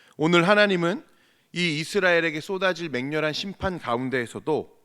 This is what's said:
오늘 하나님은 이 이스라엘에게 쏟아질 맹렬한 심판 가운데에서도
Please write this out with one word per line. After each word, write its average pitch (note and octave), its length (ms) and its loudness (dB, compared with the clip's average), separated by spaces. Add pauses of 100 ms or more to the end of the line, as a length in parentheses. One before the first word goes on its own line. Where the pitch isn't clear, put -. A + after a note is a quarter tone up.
(160)
오늘 E3+ 300 4
하나님은 G3+ 580 2 (480)
이 E3 280 -2
이스라엘에게 E3 600 2
쏟아질 F3+ 500 -4
맹렬한 D3 420 -2
심판 F#3+ 460 -6
가운데에서도 B2 1080 -4